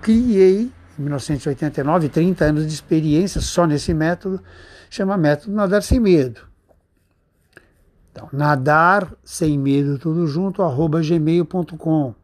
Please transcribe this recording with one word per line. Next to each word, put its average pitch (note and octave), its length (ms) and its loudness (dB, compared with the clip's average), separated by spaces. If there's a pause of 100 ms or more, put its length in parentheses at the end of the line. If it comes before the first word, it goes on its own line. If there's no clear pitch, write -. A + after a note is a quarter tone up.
criei, A3 680 4 (260)
em D3+ 40 -8
mil C#3+ 100 -4
novecentos C#3+ 340 -4
e D3+ 40 -4
oitenta D3 320 -4
e - 20 -2
nove, D#3 260 0
trinta E3 360 0
anos D3+ 200 0
de D#3 80 -6
experiência D#3+ 680 0
só - 240 0
nesse D3 280 -2
método, F3 480 -4 (480)
chama G3 280 -2
Método D3+ 360 0
Nadar G3+ 280 2
Sem C4 180 2
Medo. D#3+ 480 2 (1700)
Então, A2+ 160 -20
nadar D3 800 2 (100)
sem D3+ 360 -2
medo, C#3 400 0
tudo E3 260 -2
junto, F#3 380 -2
arroba D#3+ 400 0
gmail E3 420 0
ponto F3 320 -6
com. D3+ 460 -2